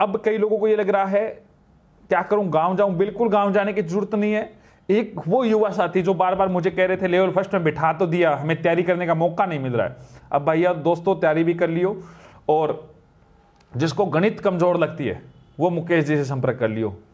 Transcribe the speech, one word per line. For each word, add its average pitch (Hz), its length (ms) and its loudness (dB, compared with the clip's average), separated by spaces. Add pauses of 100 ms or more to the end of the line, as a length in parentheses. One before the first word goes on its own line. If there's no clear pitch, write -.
अब 214 240 -2
कई 214 120 0
लोगों 214 200 0
को 214 100 0
ये 214 80 2
लग 208 140 0
रहा 196 160 2
है, 202 380 -2 (680)
"क्या 180 120 2
करूं, 196 320 0
गांव 175 220 2
जाऊं?" 196 220 0
बिल्कुल 208 320 0
गांव 202 220 2
जाने 202 220 0
की 208 80 -2
जरूरत 202 340 -4
नहीं 208 180 0
है। 214 200 -4 (360)
एक 208 260 0 (120)
वो 254 160 2
युवा 220 260 2
साथी 180 320 0
जो 180 120 2
बार 185 220 0
बार 190 120 2
मुझे 180 240 0
कह 185 140 2
रहे 185 120 0
थे, 190 100 -2
"लेवल 180 240 2
फर्स्ट 190 220 -2
में 185 100 0
बिठा 156 300 0
तो 175 140 0
दिया, 160 280 2
हमें 160 260 -2
तैयारी 175 220 2
करने 175 240 -2
का 165 80 2
मौका 165 300 0
नहीं 165 140 -4
मिल 127 140 -4
रहा 107 140 0
है।" - 80 -12 (360)
अब 143 180 0
भैया 170 240 2
दोस्तों, 170 420 0
तैयारी 160 280 2
भी 170 100 0
कर 170 160 0
लियो, 185 320 -2 (480)
और 156 440 -2 (840)
जिसको 165 280 0
गणित 180 340 0
कमज़ोर 180 380 2
लगती 156 280 -2
है 98 160 -6 (380)
वो 175 100 2
मुकेश 170 360 0
जी 151 100 0
से 143 80 0
संपर्क 131 360 -2
कर 113 100 0
लियो। 107 300 -4 (140)